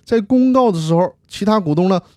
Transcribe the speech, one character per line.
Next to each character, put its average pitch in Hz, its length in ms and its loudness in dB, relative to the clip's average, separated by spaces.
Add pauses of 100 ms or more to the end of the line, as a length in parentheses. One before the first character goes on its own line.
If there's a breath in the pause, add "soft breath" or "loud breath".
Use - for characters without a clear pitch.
在 233 160 0
公 254 320 0
告 254 180 2
的 165 80 -4
时 156 140 -2
候， 175 200 0 (140)
其 - 160 -12
他 214 160 2
股 151 160 -2
东 180 140 0
呢， 185 120 0 (160 soft breath)